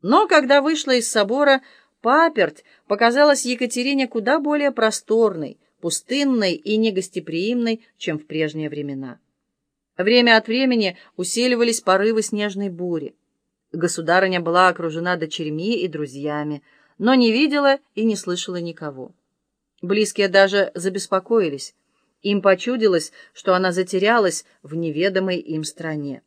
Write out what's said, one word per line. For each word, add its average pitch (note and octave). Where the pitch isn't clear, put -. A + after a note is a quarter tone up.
Но D#4+
когда C#4+
вышла D4+
из A#3
собора, C4
паперть C4
показалась B3
Екатерине B3
куда A#3+
более D4
просторной, G#3+
пустынной A3+
и G#3
негостеприимной, A3
чем D#3+
в D3+
прежние D#3
времена. C#3
Время A#3
от A3
времени A#3
усиливались A#3
порывы G#3
снежной G3+
бури. E3+
Государыня F3
была F3
окружена F3
дочерьми D#3+
и F#3
друзьями, D3
но A#3
не B3
видела C#4
и G#3+
не A3
слышала F3+
никого. D#3+
Близкие G3+
даже G3
забеспокоились. F#3
Им G3+
почудилось, G3
что -
она F#3
затерялась F#3
в D3
неведомой F3+
им D#3
стране. D3+